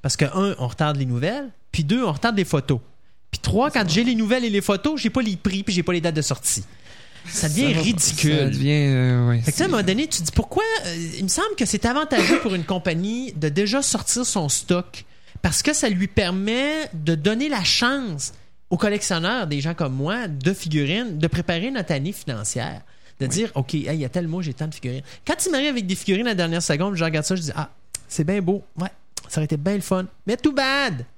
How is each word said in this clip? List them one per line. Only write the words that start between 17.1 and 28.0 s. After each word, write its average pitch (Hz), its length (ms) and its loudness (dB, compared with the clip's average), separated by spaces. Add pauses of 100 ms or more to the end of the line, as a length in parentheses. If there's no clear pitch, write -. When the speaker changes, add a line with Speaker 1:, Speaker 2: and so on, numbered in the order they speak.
Speaker 1:
donner 220 340 0
la 220 140 0
chance 240 680 0 (360)
aux 175 80 2
collectionneurs, 202 680 0
des 147 140 -2
gens 165 120 -2
comme 147 220 -2
moi, 190 320 -2
de 151 260 0
figurines, 160 640 0
de 160 100 2
préparer 175 440 -2
notre 196 220 -2
année 143 180 -2
financière. 107 680 -6 (380)
De 135 80 0
Speaker 2:
Oui. 127 40 -2
Speaker 1:
dire, 208 220 0
OK, 135 220 -2
hey, 147 180 0
il 165 60 -2
y 139 60 -2
a 123 40 -4
tel 175 180 -2
mois, 170 140 -2
j'ai 151 140 -4
tant 156 120 -6
de 156 60 -8
figurines. 131 300 -8 (220)
Quand 339 100 0 (100)
il 370 60 0
m'arrive 285 180 2
avec 240 160 -2
des 180 100 0
figurines 202 300 0
à 233 60 0
la 208 40 0
dernière 165 280 0
seconde, 180 320 0
je 165 80 0
regarde 156 220 0
ça, 190 100 0
je 180 60 -2
dis, 147 140 -4
ah, 156 140 -6 (440)